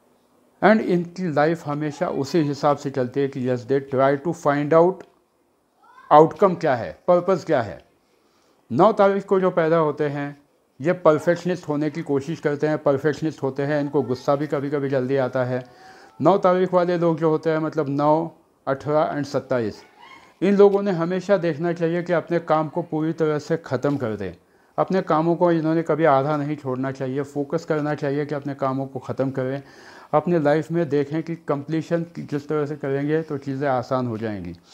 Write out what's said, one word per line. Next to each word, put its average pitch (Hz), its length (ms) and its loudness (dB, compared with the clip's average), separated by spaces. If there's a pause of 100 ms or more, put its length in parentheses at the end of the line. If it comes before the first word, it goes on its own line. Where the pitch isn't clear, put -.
(640)
And 214 180 6
इनकी 175 540 -2
लाइफ 160 320 0
हमेशा 147 420 -4
उसी 151 320 -2
हिसाब 143 360 0
से 143 140 -8
चलती 127 300 -4
है 139 80 0
कि 135 180 -6
yes, 123 160 -2
they 135 240 0
try 135 320 2
to 160 180 -6
find 147 380 0
out 175 280 4 (1080)
आउटकम 165 440 8
क्या 147 200 0
है, 98 180 -4 (160)
पर्पस 175 360 2
क्या 143 180 2
है। 90 180 -10 (880)
नौ 175 220 6
तारीख 196 340 2
को 190 140 2
जो 185 100 2
पैदा 165 280 2
होते 151 300 0
हैं 143 320 -8 (400)
ये 156 120 0
परफेक्शनिस्ट 170 760 2
होने 151 220 -2
की 160 120 -6
कोशिश 139 380 -4
करते 147 260 -2
हैं, 151 120 0
परफेक्शनिस्ट 151 640 0
होते 139 200 -2
हैं, 147 180 0
इनको 143 220 0
गुस्सा 123 340 0
भी 151 100 -4
कभी-कभी 143 420 -4
जल्दी 135 300 0
आता 131 260 -2
है। 127 180 -4 (580)
नौ 170 180 6
तारीख 185 360 2
वाले 175 240 2
लोग 165 200 2
जो 160 120 2
होते 156 200 0
हैं, 156 80 0
मतलब 156 320 -2
नौ, 151 480 0 (280)
अठारह 151 480 0
and 143 120 -4
सत्ताईस, 120 560 -4 (600)
इन 196 140 4
लोगों 196 260 6
ने 202 100 -2
हमेशा 180 440 0
देखना 170 360 -2
चाहिए 170 300 -2
कि 175 100 -4
अपने 170 280 0
काम 156 280 0
को 170 160 -4
पूरी 156 280 -4
तरह 151 260 0
से 160 180 -2
ख़त्म 143 400 -2
कर 110 200 -4
दें। 95 160 -8 (460)
अपने 185 240 0
कामों 165 340 2
को 175 160 2
इन्होंने 160 300 0
कभी 160 240 0
आधा 139 300 4
नहीं 147 200 -4
छोड़ना 135 360 -4
चाहिए, 135 300 -6
फोकस 143 420 -6
करना 151 300 -2
चाहिए 147 320 -4
कि 151 80 -6
अपने 139 220 -8
कामों 135 300 -2
को 135 120 -12
ख़त्म 131 320 -4
करें। 135 320 -4 (520)
अपने 170 260 2
लाइफ 151 300 2
में 170 180 -2
देखें 143 340 -2
कि 165 160 -8
कंप्लीशन 160 680 -4
की 156 160 -14
जिस 143 260 -8
तरह 151 180 -2
से 151 100 -8
करेंगे 143 460 -2
तो 151 160 -8
चीज़ें 139 300 -4
आसान 127 380 0
हो 113 120 -4
जाएंगी। 98 360 -8 (200)